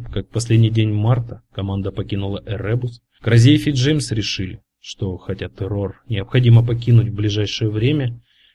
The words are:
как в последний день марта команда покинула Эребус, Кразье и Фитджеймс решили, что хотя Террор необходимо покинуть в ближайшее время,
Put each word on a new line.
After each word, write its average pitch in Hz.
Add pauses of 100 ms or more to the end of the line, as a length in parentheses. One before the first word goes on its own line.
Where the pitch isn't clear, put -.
(140)
как 98
в -
последний 113
день 110
марта 117 (100)
команда 98
покинула 98
Эребус, 107 (200)
Кразье 117
и -
Фитджеймс 143
решили, 98 (180)
что -
хотя 95
Террор 101
необходимо 117
покинуть 113
в 98
ближайшее 104
время, 120 (340)